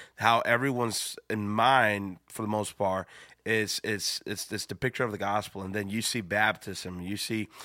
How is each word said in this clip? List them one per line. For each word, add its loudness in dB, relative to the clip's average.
how 4
everyone's 0
in 0
mind, 4
for -10
the -2
most -2
part, 0
is, 0
is, -2
is, -6
is -4
the -8
picture -2
of -2
the -6
gospel. -2
And -6
then -2
you -2
see -2
baptism, -2
you -6
see -4